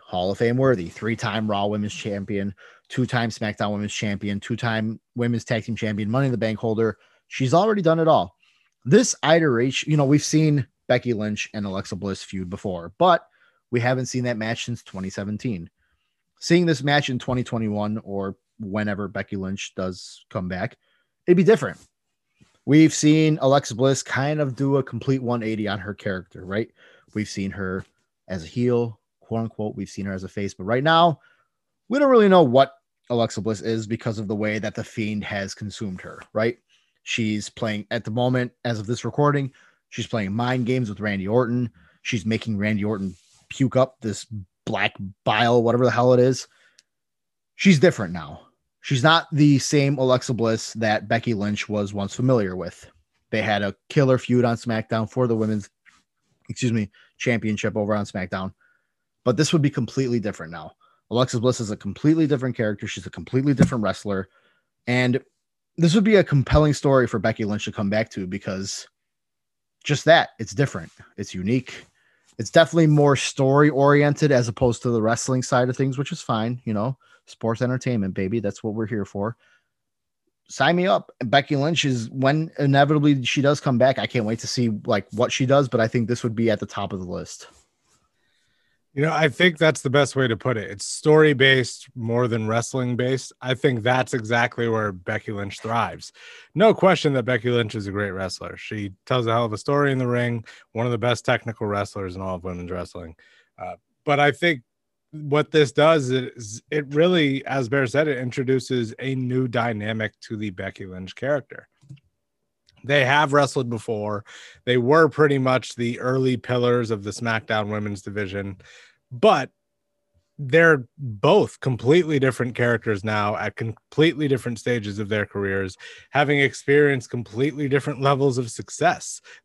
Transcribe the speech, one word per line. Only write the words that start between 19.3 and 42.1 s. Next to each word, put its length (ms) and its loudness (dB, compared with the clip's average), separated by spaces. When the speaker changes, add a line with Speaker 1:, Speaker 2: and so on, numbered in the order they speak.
Speaker 1:
Lynch 380 -8
does 540 -8
come 180 -8
back, 300 -6
it'd 120 6
be 40 4
different. 360 2
We've 260 6
seen 480 4
Alexa 340 2
Bliss 280 2
kind 380 -2
of 140 -2
do 220 0
a 60 0
complete 400 -4
one 200 -2
eighty 240 -4
on 120 -4
her 160 -10
character, 500 -8
right? 260 -4
We've 140 -4
seen 240 -6
her 340 -8
as 160 -8
a 40 -16
heel, 520 -2
quote 200 -6
unquote. 360 -8
We've 120 -8
seen 160 -12
her 80 -6
as 120 -8
a 40 -14
face, 240 -8
but 120 -14
right 200 -2
now, 360 4
we 100 -2
don't 120 4
really 180 8
know 140 8
what 320 4
Alexa 320 -2
Bliss 220 -4
is 240 -4
because 320 -6
of 100 -8
the 80 -4
way 220 -2
that 160 -6
The 100 -8
Fiend 400 -6
has 300 -6
consumed 480 -10
her, 180 -18
right? 260 0
She's 480 -4
playing, 400 -6
at 140 -6
the 60 -8
moment, 420 -2
as 160 -4
of 60 -10
this 180 -6
recording, 480 0
she's 160 -8
playing 260 -4
mind 320 -2
games 240 -2
with 120 -10
Randy 280 -4
Orton. 420 0
She's 240 -4